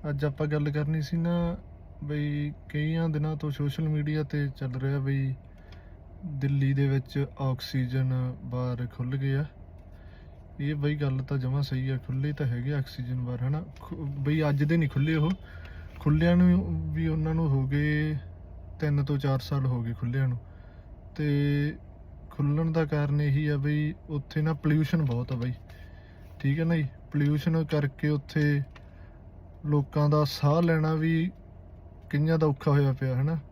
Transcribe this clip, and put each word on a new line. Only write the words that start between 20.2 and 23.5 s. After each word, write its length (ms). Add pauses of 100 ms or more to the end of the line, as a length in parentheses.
ਨੂੰ। 100 (760)
ਤੇ 580 (580)
ਖੁੱਲ੍ਹਣ 400
ਦਾ 140
ਕਾਰਨ 360
ਇਹੀ 260
ਆ 100